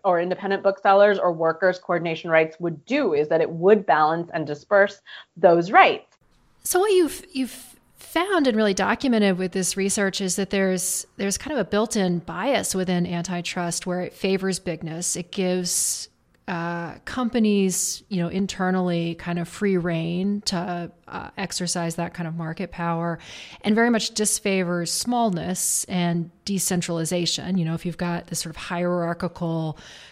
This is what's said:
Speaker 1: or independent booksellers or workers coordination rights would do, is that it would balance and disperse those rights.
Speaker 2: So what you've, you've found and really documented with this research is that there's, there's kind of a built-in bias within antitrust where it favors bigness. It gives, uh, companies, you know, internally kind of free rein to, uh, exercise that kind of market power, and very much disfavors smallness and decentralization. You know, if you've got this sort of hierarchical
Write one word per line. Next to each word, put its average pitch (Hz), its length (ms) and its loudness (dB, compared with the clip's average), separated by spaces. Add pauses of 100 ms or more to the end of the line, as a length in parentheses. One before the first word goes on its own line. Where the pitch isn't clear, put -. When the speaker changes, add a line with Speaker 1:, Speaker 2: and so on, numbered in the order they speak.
Speaker 1:
or 180 160 4
independent 185 420 -2
booksellers 196 560 6
or 175 140 2
workers 165 480 2
coordination 170 500 -4
rights 160 300 4
would 165 240 -4
do, 254 280 0
is 147 160 2
that 160 120 2
it 147 100 0
would 190 340 4
balance 160 480 2
and 160 140 -4
disperse 196 540 2 (360)
those 170 360 6
rights. 285 440 6 (460)
Speaker 2:
So - 160 0
what 403 140 4
you've, 359 400 2
you've - 420 -8 (220)
found 349 500 0
and 233 100 4
really 214 160 2
documented 202 640 2
with 185 140 -2
this 185 260 -2
research 196 440 0
is 185 160 -2
that 196 140 -4
there's, 190 640 0
there's 202 220 -2
kind 285 200 -6
of 185 80 0
a - 20 -12
built-in 202 520 0
bias 190 520 -2
within 180 320 0
antitrust 175 800 -4
where 180 180 -4
it - 100 -8
favors 190 480 -2
bigness. 165 560 -6
It 180 160 -10
gives, 180 760 -2 (380)
uh, 170 480 -6 (100)
companies, 214 1040 0
you 185 140 -2
know, 170 60 -2
internally 185 880 -2
kind 170 220 -6
of 170 80 -4
free 196 300 0
rein 175 720 -2
to, 175 440 -4 (160)
uh, - 300 -12
exercise 170 600 -4
that 170 180 -6
kind 170 120 -6
of 165 100 -8
market 165 360 -8
power, 170 460 -4 (420)
and 208 140 0
very 233 160 4
much 220 240 0
disfavors 185 760 -2
smallness 185 960 -2
and 175 460 0 (160)
decentralization. 175 1120 -2
You 165 80 0
know, 165 80 -2
if 165 100 -6
you've 170 140 -6
got 175 300 -4
this 165 120 -6
sort 160 160 -10
of - 60 -12
hierarchical 170 1120 -4 (360)